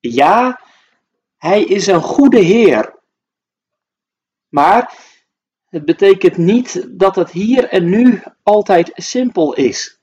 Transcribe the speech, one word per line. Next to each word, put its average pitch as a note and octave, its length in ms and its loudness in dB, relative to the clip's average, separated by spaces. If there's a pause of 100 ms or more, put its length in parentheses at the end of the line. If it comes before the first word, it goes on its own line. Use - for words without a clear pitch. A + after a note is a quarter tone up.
Ja, F3 600 0 (760)
hij F#3+ 280 -2
is F#3+ 220 -4
een F3 160 0
goede C#4 380 2
Heer. F3+ 580 0 (1500)
Maar F#3 560 0 (640)
het D#3 160 -10
betekent F#3+ 520 2
niet F#3 640 -4
dat F#3+ 180 0
het F3+ 140 -4
hier A#3+ 380 0
en F3 220 -2
nu A3+ 320 2 (200)
altijd G3+ 520 0
simpel B3 600 -4
is. - 480 -4